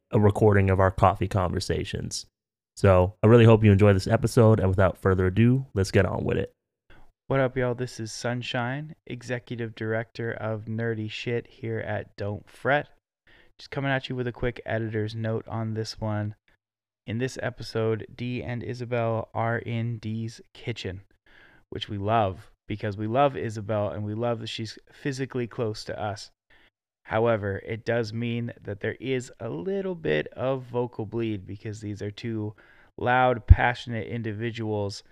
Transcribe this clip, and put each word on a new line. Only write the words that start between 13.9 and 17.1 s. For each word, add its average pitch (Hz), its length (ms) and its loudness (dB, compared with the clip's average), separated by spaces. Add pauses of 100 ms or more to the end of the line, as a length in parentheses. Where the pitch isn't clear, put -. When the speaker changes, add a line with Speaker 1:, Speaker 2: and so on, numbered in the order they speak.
Speaker 2:
at 131 160 -2
you 131 80 -6
with 123 100 -4
a 123 60 -4
quick - 340 -4
editor's 110 480 -4
note 110 320 -4
on 110 280 -6
this 110 260 -6
one. 107 340 -2 (720)
In 110 120 -4